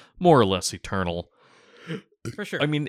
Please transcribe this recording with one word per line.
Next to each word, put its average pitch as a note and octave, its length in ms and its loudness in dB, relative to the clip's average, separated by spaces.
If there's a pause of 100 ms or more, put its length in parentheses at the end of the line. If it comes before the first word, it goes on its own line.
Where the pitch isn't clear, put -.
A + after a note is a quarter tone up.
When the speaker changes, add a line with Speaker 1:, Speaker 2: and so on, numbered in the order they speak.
(180)
Speaker 1:
more E3+ 220 6
or A2 40 6
less F#2+ 300 -2
eternal. F2 560 -6 (1040)
Speaker 2:
For G#3 100 -8
sure. F#3+ 180 -6
Speaker 1:
I D3 40 0
mean, D3+ 220 -2